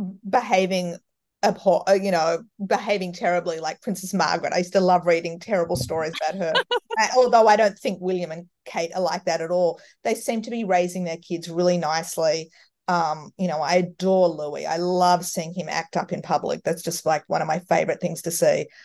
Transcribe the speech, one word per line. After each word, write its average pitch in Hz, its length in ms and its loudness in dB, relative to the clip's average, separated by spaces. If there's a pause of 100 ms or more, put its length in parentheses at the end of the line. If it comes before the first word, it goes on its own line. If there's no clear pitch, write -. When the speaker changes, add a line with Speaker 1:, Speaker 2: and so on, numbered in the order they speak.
(280)
Speaker 1:
behaving 190 680 0 (460)
abhor-, - 460 2
uh, 196 60 8
you 196 160 2
know, 165 320 2 (240)
behaving 202 460 0
terribly, 175 480 -2
like 160 200 -6
Princess 190 320 -6
Margaret. 165 400 0
I 180 60 0
used 180 140 -2
to 196 80 4
love 180 260 4
reading 170 320 0
terrible 175 380 -2
stories 160 440 -4
about 160 200 -4
her. 165 180 -2
Speaker 2:
<laughs> 494 40 2 (380)
Speaker 1:
Uh, 214 60 4 (100)
although 233 320 6
I 214 80 8
don't 208 220 2
think 185 240 -6
William 180 300 -4
and 175 160 -12 (180)
Kate 170 280 -8
are 190 60 -4
like 175 240 -2
that 165 160 0
at 165 100 -6
all. 175 300 0 (240)
They 233 80 0
seem 226 300 -4
to 226 80 -10
be 233 140 -4
raising 180 400 0
their 165 120 -4
kids 170 320 -10
really 175 300 2
nicely. 160 720 -2 (360)
Um, 160 520 -2
you 185 100 -2
know, 156 140 -2
I 156 140 2
adore 180 520 2
Louis. 151 380 -6
I 160 100 -2
love 180 480 2
seeing 165 300 -8
him 160 160 -6
act 160 260 -6
up - 160 -4
in 170 80 -6
public. 156 420 -2
That's 170 200 -4
just, - 240 -6
like, 156 220 0
one 160 120 -2
of 156 80 -2
my 160 120 -2
favorite 160 380 0
things 165 240 -6
to 165 80 -6
see. 156 360 2 (180)